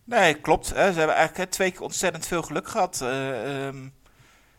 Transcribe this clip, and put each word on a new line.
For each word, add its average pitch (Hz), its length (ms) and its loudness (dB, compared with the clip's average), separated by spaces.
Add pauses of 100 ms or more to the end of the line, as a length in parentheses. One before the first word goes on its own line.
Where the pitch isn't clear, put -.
Nee, 202 300 4
klopt. - 360 0
Hè. 185 220 4
Ze 165 60 -2
hebben 156 180 2
eigenlijk, 160 220 2
hè, 185 100 -4
twee 185 240 0
keer - 100 -14
ontzettend 165 460 -4
veel 170 140 -2
geluk 160 260 -6
gehad, 185 340 -2
eh, 135 680 -4
ehm, 135 200 -10 (720)